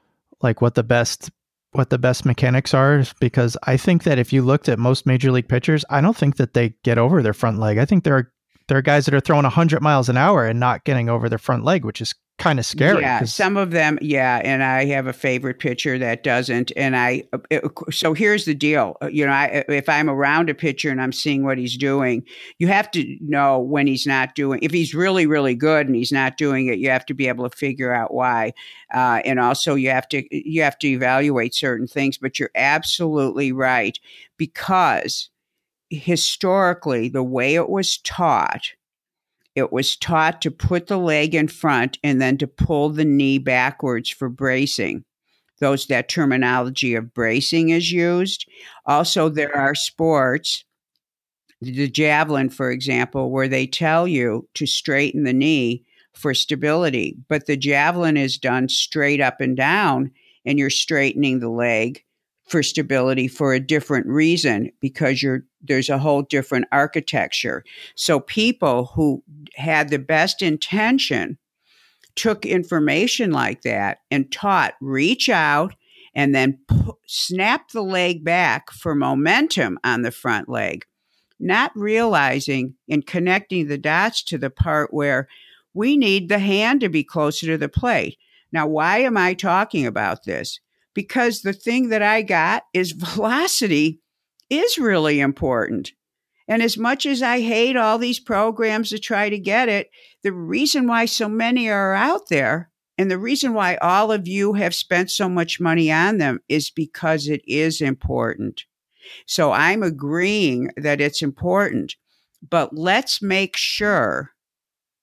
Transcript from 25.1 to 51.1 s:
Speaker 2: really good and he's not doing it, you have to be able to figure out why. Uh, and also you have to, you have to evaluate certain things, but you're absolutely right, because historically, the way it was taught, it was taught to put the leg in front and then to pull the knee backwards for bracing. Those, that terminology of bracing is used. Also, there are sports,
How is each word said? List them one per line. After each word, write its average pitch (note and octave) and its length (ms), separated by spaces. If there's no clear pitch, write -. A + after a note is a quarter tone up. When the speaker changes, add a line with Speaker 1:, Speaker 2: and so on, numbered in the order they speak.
Speaker 2:
really C#3+ 280
good D3 320
and C3 120
he's B2+ 160
not C3 240
doing C3+ 300
it, A2 120
you C3+ 100
have B2+ 180
to D3 60
be C3 140
able B2 220
to - 80
figure C3+ 360
out A#2 200
why. A#2+ 400
Uh, A#2+ 320
and C3 120
also B2 380
you C3 140
have C3 180
to, C#3 240
you D#3 300
have C#3+ 180
to D3 80
evaluate C3 640
certain B2 340
things, C3+ 300
but C3 220
you're - 160
absolutely C#3+ 960
right, B2+ 480
because - 920
historically, F3 1200
the C3 140
way B2+ 320
it E3+ 120
was G3 300
taught, - 800
it C3+ 180
was C3+ 240
taught D#3+ 460
to D#3 80
put F3 360
the G3 100
leg D#3 360
in D#3 140
front C3+ 560
and C3+ 180
then C3 160
to C#3 100
pull D3+ 420
the D3+ 140
knee C#3 360
backwards B2+ 680
for - 220
bracing. C3 760
Those, C#3 300
that B2 200
terminology B2+ 840
of A#2 200
bracing C3+ 560
is E3+ 220
used. F3 560
Also, D#3+ 420
there D3 300
are C#3 160
sports, D3 880